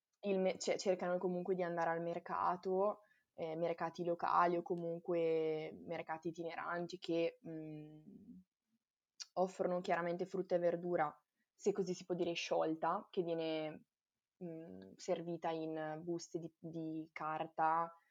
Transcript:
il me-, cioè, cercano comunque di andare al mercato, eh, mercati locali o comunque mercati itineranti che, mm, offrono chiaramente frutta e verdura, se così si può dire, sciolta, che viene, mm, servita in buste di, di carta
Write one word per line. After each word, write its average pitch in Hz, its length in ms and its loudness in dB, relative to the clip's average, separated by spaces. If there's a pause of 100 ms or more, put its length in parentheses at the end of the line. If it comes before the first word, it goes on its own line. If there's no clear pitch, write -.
(240)
il 196 160 2
me-, 185 200 2
cioè, 170 180 0
cercano 185 400 2
comunque 180 380 0
di 185 80 -2
andare 170 280 0
al 170 100 0
mercato, 180 1000 0 (320)
eh, 160 200 -4
mercati 165 480 0
locali 175 540 4
o 175 40 0
comunque 165 1080 0 (140)
mercati 165 420 -6
itineranti 170 720 -4
che, 165 480 2
mm, 156 540 -10 (1300)
offrono 180 440 0
chiaramente 175 460 0
frutta 185 300 -2
e 175 40 6
verdura, 170 580 2 (420)
se 196 140 4
così 185 200 0
si 180 120 -8
può 185 100 -2
dire, 170 160 2
sciolta, 170 800 2
che 196 100 0
viene, 160 640 -2 (540)
mm, 185 540 -10
servita 170 540 -2
in 160 540 -4
buste 170 360 -4
di, 165 180 -8
di 160 540 -6
carta 160 800 2 (180)